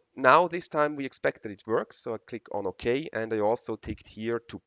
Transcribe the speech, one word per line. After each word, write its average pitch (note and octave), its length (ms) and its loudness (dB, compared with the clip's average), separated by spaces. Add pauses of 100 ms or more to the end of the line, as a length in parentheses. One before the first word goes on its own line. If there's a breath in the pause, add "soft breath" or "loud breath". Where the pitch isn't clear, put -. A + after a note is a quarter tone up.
(140)
Now D3 340 8
this E3+ 200 -8
time D3 280 0
we C#3 100 -4
expect - 360 -4
that G#2+ 100 -8
it - 140 -16
works, A2+ 300 -2
so - 160 -6
I A2 60 -6
click - 340 -12
on G2+ 140 -2
OK, B2 440 -2
and A2+ 220 -4
I A2 60 0
also G#2+ 380 0
ticked - 300 -10
here A2+ 320 -4 (100)
to G#2 180 -12